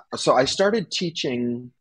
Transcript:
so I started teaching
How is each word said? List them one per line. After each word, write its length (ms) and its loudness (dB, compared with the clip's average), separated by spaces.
so 180 4
I 120 6
started 440 0
teaching 920 -4